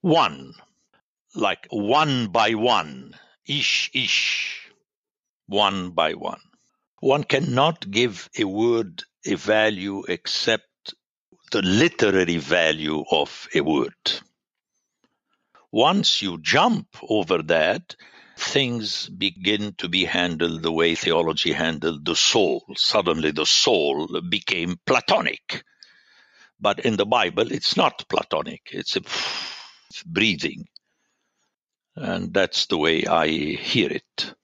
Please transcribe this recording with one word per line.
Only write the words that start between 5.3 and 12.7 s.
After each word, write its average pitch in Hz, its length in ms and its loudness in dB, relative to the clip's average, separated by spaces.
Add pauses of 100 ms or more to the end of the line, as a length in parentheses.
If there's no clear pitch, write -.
one 98 440 0
by 82 240 0
one. 85 260 -10 (600)
One 135 240 2
cannot 139 640 0
give 110 380 -2 (100)
a 113 60 2
word 107 580 0 (220)
a 101 100 -2
value 101 760 0
except - 840 -4 (580)
the 104 100 0
literary 95 760 4
value 78 720 0